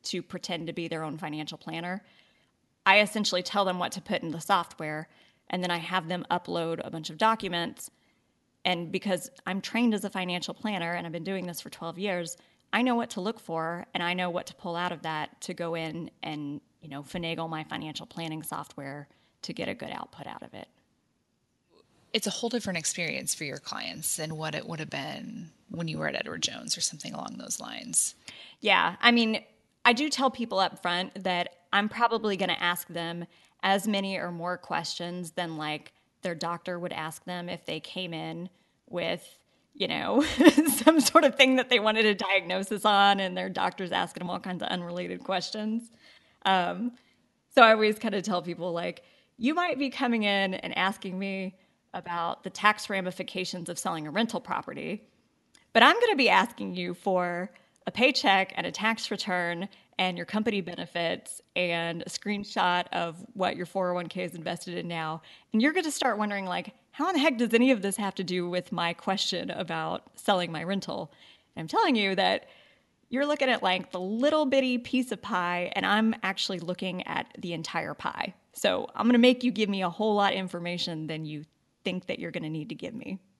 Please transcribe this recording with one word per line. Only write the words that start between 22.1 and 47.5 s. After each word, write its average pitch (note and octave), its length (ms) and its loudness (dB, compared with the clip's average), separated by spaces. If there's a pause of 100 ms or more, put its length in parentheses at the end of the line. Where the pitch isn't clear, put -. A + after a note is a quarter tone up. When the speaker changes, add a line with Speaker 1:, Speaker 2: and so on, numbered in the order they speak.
Speaker 2:
It's A3 120 -2
a G#3 60 -2
whole - 180 -4
different G3+ 300 -4
experience D3+ 560 -4
for - 80 -10
your C#3+ 140 -8
clients - 580 -6
than D#3+ 220 -6
what D#3 180 -6
it - 120 -8
would D#3+ 120 -8
have D#3 100 -10
been D3 640 -10 (180)
when E3 180 -6
you D#3 100 -6
were D3+ 100 -4
at - 80 -4
Edward - 260 -8
Jones - 360 -4
or - 40 -6
something - 320 -6
along - 240 -10
those - 220 -8
lines. - 560 -4 (460)
Speaker 1:
Yeah. F#3 400 4
I A#3+ 100 8
mean, A3+ 320 4 (400)
I B3 100 8
do C#4+ 160 0
tell C4 220 2
people A3 280 -2
up F#3+ 220 0
front F3+ 420 -2
that F3+ 340 -2 (160)
I'm G#3 160 4
probably A3 480 2
gonna F3+ 220 0
ask F3 280 0
them E3+ 380 -6 (360)
as G3 260 2
many G3 300 0
or F3 140 -4
more F3 260 -6
questions E3+ 760 -6
than, E3 260 -6
like, D3+ 340 -6 (300)
their F3 140 -4
doctor F3 440 -4
would E3+ 140 -6
ask D#3 320 -8
them F3 240 -6
if E3+ 160 -8
they D#3+ 140 -6
came F3 340 -8
in E3 360 -8 (380)
with, F3 520 -6 (340)
you F#3+ 140 -2
know, D#3+ 360 2 (280)
<laughs> D#4+ 160 6 (100)
some D#4+ 240 8
sort D#4 240 8
of - 100 4
thing C4 220 8
that B3+ 120 2
they B3 100 6
wanted G#3+ 260 4
a G#3 100 6
diagnosis F#3+ 720 0
on G3+ 340 8
and F#3 160 -2
their F#3 140 -4
doctor's F#3 420 -2
asking - 300 -2
them F3 80 -4
all F#3 100 -4
kinds F3+ 220 -6
of E3+ 80 -4
unrelated F3+ 540 -6
questions. G#3+ 680 -4 (540)
Um, F#3 480 2 (600)